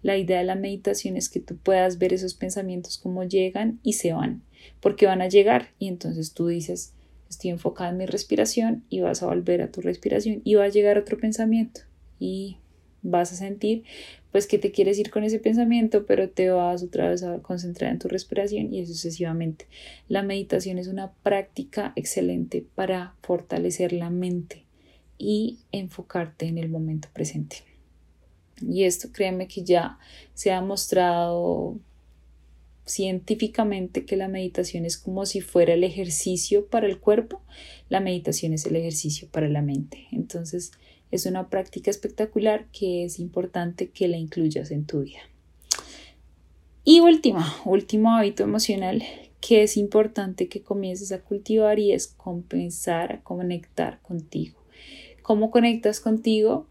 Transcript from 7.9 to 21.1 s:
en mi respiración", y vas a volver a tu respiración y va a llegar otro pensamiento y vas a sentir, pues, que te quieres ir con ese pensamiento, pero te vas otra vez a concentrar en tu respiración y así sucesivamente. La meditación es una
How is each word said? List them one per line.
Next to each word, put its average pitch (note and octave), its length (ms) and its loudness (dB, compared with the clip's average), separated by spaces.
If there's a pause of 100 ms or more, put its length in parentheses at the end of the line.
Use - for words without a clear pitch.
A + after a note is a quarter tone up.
en F3+ 60 -4
mi F#3 80 -4
respiración", A3 840 0
y F#3 100 -4
vas F3 220 0
a F3+ 40 -2
volver F3 360 0
a - 100 -6
tu F#3 80 -10
respiración G#3 640 -2
y G#3 100 4
va G3+ 100 8
a G3+ 40 2
llegar G3+ 300 4
otro G#3 180 -2
pensamiento A3 640 0 (380)
y F#3+ 400 -8 (440)
vas F3 300 0
a F3+ 40 -14
sentir, G#3 480 -4 (460)
pues, G3+ 160 2
que G3+ 120 2
te G3+ 120 0
quieres G3 280 2
ir G#3 120 -2
con G#3+ 140 -2
ese A3 140 0
pensamiento, A3+ 680 4
pero F#3+ 240 2
te F#3 200 2
vas F3+ 320 2
otra F3 260 -2
vez F3+ 140 0
a F3 180 -6
concentrar F3 500 -6
en E3+ 80 -2
tu F#3 100 -8
respiración G3+ 640 -4
y F#3+ 80 -4
así E3+ 140 -8
sucesivamente. E3 720 -6 (420)
La G3 140 0
meditación G3 560 -4
es F3+ 100 -8
una F#3+ 240 -8 (100)